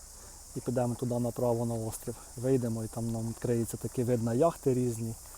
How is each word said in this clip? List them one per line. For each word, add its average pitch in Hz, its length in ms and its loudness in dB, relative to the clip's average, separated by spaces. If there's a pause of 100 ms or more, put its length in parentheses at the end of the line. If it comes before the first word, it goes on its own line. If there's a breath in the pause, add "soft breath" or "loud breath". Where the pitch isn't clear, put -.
(560 loud breath)
і 127 40 -6
підемо 123 340 0
туди 120 240 0
направо 120 480 2
на 117 80 0
острів. 113 400 -4 (220 loud breath)
Вийдемо 120 480 2
і 110 40 -4
там 113 240 -2
нам 113 160 -2
відкриється 117 480 0
такий 117 280 -2
вид 120 180 4
на 117 120 2
яхти 143 400 4
різні. 117 400 0 (240 loud breath)